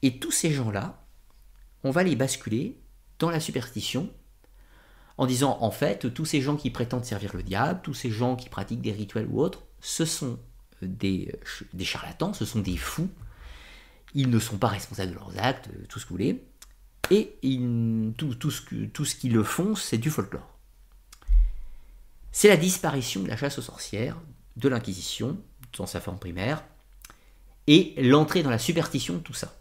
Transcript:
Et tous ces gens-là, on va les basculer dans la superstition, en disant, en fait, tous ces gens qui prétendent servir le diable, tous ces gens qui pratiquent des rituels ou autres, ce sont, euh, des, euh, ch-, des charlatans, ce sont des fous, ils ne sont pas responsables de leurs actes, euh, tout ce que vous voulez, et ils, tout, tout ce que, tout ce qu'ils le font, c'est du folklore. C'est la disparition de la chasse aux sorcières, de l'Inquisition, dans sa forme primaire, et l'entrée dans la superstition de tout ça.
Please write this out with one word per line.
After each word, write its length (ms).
Et 160
tous 140
ces 200
gens-là, 540
on 80
va 100
les 140
basculer 680
dans 100
la 100
superstition, 720
en 60
disant, 360
en 100
fait, 420
tous 120
ces 160
gens 140
qui 140
prétendent 340
servir 320
le 60
diable, 400
tous 140
ces 160
gens 240
qui 140
pratiquent 340
des 80
rituels 360
ou 140
autres, 220
ce 240
sont, 320
euh, 40
des, 460
euh, 100
ch-, 300
des 120
charlatans, 480
ce 120
sont 140
des 180
fous, 320
ils 160
ne 80
sont 220
pas 80
responsables 420
de 60
leurs 240
actes, 300
euh, 200
tout 80
ce 80
que 40
vous 80
voulez, 280
et 320
ils, 720
tout, 200
tout 160
ce 100
que, 240
tout 200
ce 100
qu'ils 180
le 100
font, 300
c'est 240
du 140
folklore. 440
C'est 180
la 80
disparition 680
de 40
la 100
chasse 200
aux 60
sorcières, 580
de 140
l'Inquisition, 720
dans 80
sa 120
forme 200
primaire, 440
et 320
l'entrée 460
dans 80
la 80
superstition 560
de 60
tout 120
ça. 280